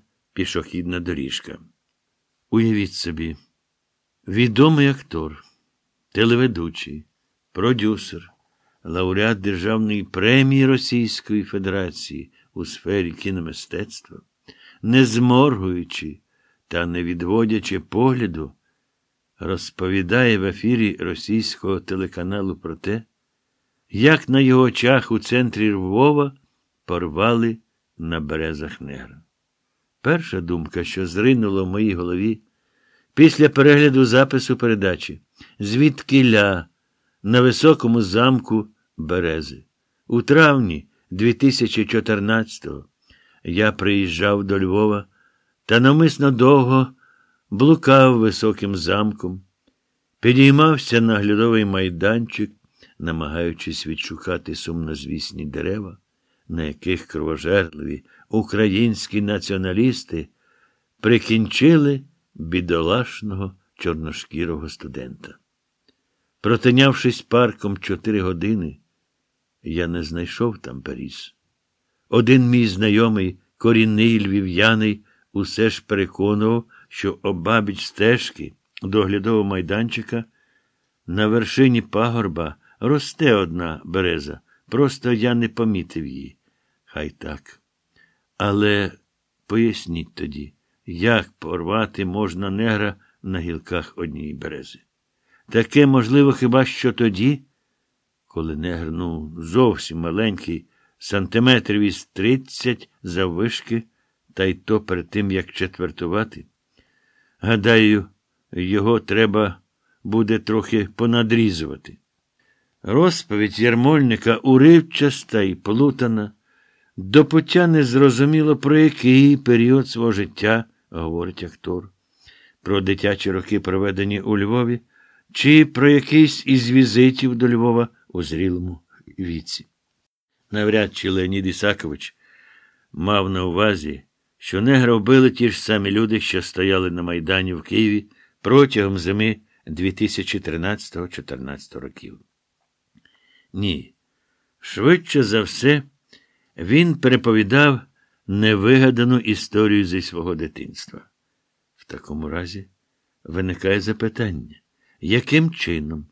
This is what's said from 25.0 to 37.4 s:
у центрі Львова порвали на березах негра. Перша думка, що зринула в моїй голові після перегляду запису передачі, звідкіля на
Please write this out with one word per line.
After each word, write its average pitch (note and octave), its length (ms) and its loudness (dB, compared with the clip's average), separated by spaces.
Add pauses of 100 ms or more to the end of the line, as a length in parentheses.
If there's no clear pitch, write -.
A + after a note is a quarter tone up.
у A2 80 0
центрі A2 520 0
Львова C3+ 640 0 (520)
порвали G#2+ 720 -2 (400)
на E2 220 -6
березах D#2 600 -8
негра. C2+ 400 -18 (800)
Перша D#3+ 400 -2
думка, E2+ 420 -6
що F#2 240 -8
зринула G2+ 560 2
в F#2 40 -4
моїй G#2 260 -2
голові F2+ 480 -4 (720)
після D3+ 360 6
перегляду C#3+ 560 6
запису B2+ 520 0
передачі, G2 640 -4 (380)
звідкіля A2 1080 2 (560)
на A#2+ 180 4